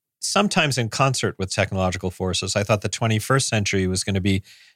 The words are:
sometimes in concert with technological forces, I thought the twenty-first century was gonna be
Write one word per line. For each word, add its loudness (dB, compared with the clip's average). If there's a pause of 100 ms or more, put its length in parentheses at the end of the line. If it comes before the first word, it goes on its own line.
(200)
sometimes 2
in -2
concert 0
with -4
technological 0
forces, -4
I 2
thought 0
the -4
twenty-first 0
century 0
was -2
gonna 0
be 0 (340)